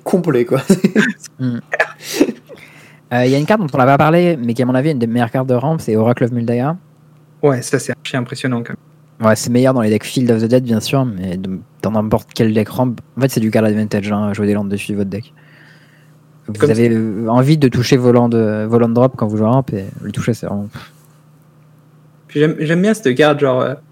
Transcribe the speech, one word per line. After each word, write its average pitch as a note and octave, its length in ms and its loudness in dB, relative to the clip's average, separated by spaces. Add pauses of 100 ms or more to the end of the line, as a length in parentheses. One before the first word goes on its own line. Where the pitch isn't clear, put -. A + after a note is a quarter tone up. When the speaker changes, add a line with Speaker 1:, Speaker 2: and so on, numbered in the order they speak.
Speaker 1:
complet, D#3+ 400 0
quoi. C3+ 220 -2
<laughs> - 40 2 (680)
Speaker 2:
Hmm. B2 200 -4 (1500)
Euh, B2 140 2
il C3 40 2
y C3+ 40 2
a C#3 40 2
une D3+ 60 0
carte G#3+ 160 2
dont F3 120 -2
on D3 40 -4
n'a B2+ 80 6
pas C#3 140 6
parlé, E3 440 4
mais A#2 120 -2
qui, B2+ 80 0
à B2 40 0
mon B2+ 80 0
avis, C3 140 2
est D#3+ 40 0
une C3+ 60 -2
des A#2 80 0
meilleures A#2 240 0
cartes C3 180 -2
de B2+ 60 2
rampe, C#3+ 280 -2
c'est A2+ 140 -2
Oracle A#2+ 280 2
of A#2+ 80 -2
Mul A#2 140 -4
Daya. B2 300 -2 (680)
Speaker 3:
Ouais, C3+ 180 2
ça, C3 180 -4
c'est B2 140 -8
archi - 240 -10
impressionnant, B2 460 -6
quand - 100 -12 (480)
même. A2 80 2
Speaker 2:
Ouais, G#2+ 80 4
c'est - 140 -6
meilleur C3 240 4
dans B2 80 0
les G#2+ 80 2
decks G#2+ 140 0
Field B2 260 0
of A2 120 2
the A2+ 40 0
Dead, B2+ 180 2
bien A2+ 160 0
sûr, C3+ 240 -2
mais F#2+ 320 -6
de, F#2+ 220 -8 (240)
dans G2+ 80 -2
n'importe G#2+ 440 -2
quel A2 200 2
deck G#2+ 160 0
ramp, B2+ 240 -2 (220)
en B2 40 -4
fait, C3+ 80 2
c'est B2 120 -2
du A2 100 0
card A2 140 2
advantage, G#2+ 460 -2
hein, G#2 220 -2
jouer G2+ 140 -2
des G#2 80 2
landes G2+ 160 -4
dessus G2+ 220 -6
de G2+ 40 -4
votre G2+ 140 -4
deck. G2+ 240 -10 (1120)
Vous G#2+ 60 -8
Speaker 3:
Comme C3+ 160 2
Speaker 2:
avez, A#2 180 4
Speaker 3:
ça. A2+ 80 2
Speaker 2:
euh, A2 320 -4
envie C3 300 4
de C3+ 100 4
toucher B2+ 300 2
vos B2 140 4
landes, A#2+ 220 4
euh, G#2+ 320 0
vos A#2 120 2
landes A#2 160 2
drop C3 220 4
quand A2+ 100 -2
vous G#2+ 100 -2
jouez G#2+ 100 2
ramp, B2+ 280 2
et G2 100 -6 (160)
le G#2 120 -10
toucher, - 200 -2
c'est G#2+ 140 -6
vraiment G2+ 220 -6 (1600)
Speaker 3:
Puis D3 120 -2
j'aime, D#3 200 2
j'aime E3 200 0
bien G#3+ 140 2
cette C3 200 0
carte, D3 260 4
genre, B2+ 200 2
euh, B2+ 140 -2 (160)